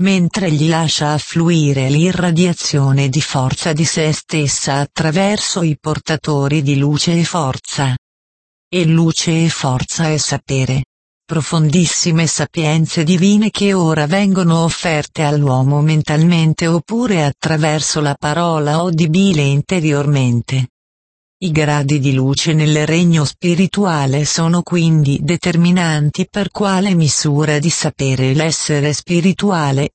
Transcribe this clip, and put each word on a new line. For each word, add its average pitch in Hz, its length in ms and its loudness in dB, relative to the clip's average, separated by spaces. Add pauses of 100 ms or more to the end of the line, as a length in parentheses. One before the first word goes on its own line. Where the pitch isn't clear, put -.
mentre 190 480 0
gli 151 160 2
lascia 160 460 0
affluire 151 760 0
l'irradiazione 160 1200 0
di 143 120 0
forza 135 520 -2
di 156 120 0
sé 156 260 0
stessa 143 640 -2
attraverso 190 880 -2
i 156 160 0
portatori 151 800 -2
di 139 160 0
luce 147 420 0
e 170 40 2
forza. 139 720 -4 (720)
E 175 160 0
luce 165 600 2
e 165 40 2
forza 151 600 -2
e 156 100 -2
sapere. 135 640 -2 (420)
Profondissime 160 1040 0
sapienze 156 800 -2
divine 196 440 2
che 202 240 0
ora 160 340 2
vengono 180 580 2
offerte 160 580 -2
all'uomo 143 580 2
mentalmente 156 880 2
oppure 185 560 0
attraverso 151 800 -2
la 147 180 0
parola 156 640 -2
udibile 170 600 2
interiormente. 139 1300 0 (760)
I 185 80 -2
gradi 147 480 0
di 135 140 0
luce 135 400 0
nel 151 320 2
regno 165 380 2
spirituale 160 1040 0
sono 170 380 0
quindi 160 580 2
determinanti 170 1080 0
per 196 220 -4
quale 196 420 0
misura 151 640 0
di 151 120 0
sapere 131 640 -2
l'essere 147 580 0
spirituale 165 1040 0